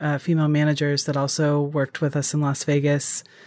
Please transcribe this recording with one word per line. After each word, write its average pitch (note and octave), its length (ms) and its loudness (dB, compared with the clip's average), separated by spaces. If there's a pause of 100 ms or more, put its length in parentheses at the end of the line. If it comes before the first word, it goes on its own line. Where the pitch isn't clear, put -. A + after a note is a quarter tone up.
uh, D3 160 -2
female D#3 300 2
managers D3 580 2
that C#3+ 120 -2
also D3 440 0
worked C#3+ 400 -2
with C#3+ 140 -2
us C#3+ 180 -2
in D3+ 80 0
Las C#3 220 -2
Vegas. C#3+ 600 0 (240)